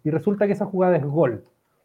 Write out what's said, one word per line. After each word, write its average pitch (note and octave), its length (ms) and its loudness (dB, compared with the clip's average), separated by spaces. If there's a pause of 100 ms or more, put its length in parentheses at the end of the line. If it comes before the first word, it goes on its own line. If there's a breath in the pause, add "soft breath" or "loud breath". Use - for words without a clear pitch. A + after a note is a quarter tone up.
y D3+ 80 -4
resulta G3+ 360 0
que G3+ 60 2
esa G3 140 -4
jugada F#3 300 2
es C#3 80 -2
gol, C#3+ 400 0 (400)